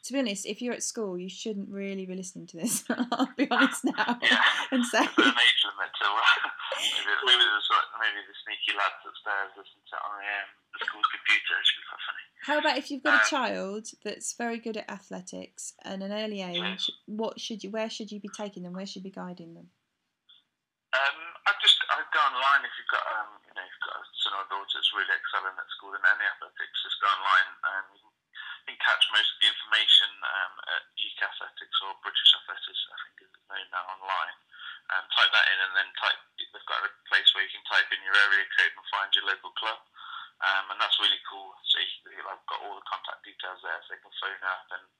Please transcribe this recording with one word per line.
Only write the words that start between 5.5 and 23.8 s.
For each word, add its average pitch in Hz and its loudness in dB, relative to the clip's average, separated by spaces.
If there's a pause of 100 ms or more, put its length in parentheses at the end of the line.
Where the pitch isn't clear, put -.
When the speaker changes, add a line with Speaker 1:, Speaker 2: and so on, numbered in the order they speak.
Speaker 2:
limit 101 -6
to, 104 2
uh, 107 4 (280)
<laughs> - -
maybe, - -2 (160)
maybe - 8
the 104 4
sort, 101 6 (140)
maybe 104 0
the - -20 (120)
sneaky 104 -2
lads 95 0
upstairs 98 -4
listen - -20
to - -12
it - -4
on 104 -6
the, 98 -6
um, 101 -4 (300)
the - -8
school's - -2
computer. - 2
It 101 0
should - 2
be - -16
quite - -14
funny. - -10 (180)
Speaker 1:
How 294 0
about 302 2
if 277 -8
you've 277 -4
got 220 6
a - -
Speaker 2:
Um, - 4
Speaker 1:
child 208 -2 (180)
that's - -8
very 233 -4
good 226 -6
at - -10
athletics 185 -12 (120)
and 190 -8
an 196 -6
early 208 -4
Speaker 2:
Yeah. 180 -4
Speaker 1:
age, - -4 (160)
what 214 -4
should 214 -10
you, 196 -10
where 220 -4
should 220 -10
you 208 -10
be 202 -12
taking 202 -10
them? 175 -10
Where 190 -8
should 196 -12
you 196 -12
be 190 -20
guiding 180 -12
them? 175 -20 (1200)
Speaker 2:
Um, 139 2 (260)
I'd 202 2
just, - 6 (160)
I'd 151 -2
go 156 4
online 135 4
if - -10
you've - -14
got, - 0 (160)
um, - -8 (160)
you - -20
know, - -14
if 92 -14
you've - -8